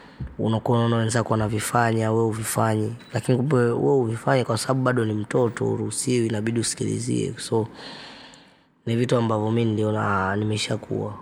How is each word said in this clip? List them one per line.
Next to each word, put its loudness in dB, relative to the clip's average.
unakuwa 2
unaona 2
wenzako 0
wanavifanya, 2
wewe 4
huvifanyi. 0
Lakini 2
kumbe 2
wewe 4
huvifanyi 2
kwa 0
sababu 0
bado 2
ni 0
mtoto, 0
huruhusiwi, -2
inabidi -2
usikilizie. -2
So, -2
ni 0
vitu 2
ambavyo 2
mimi 2
niliona, 0
ah, -2
nimeshakuwa. -4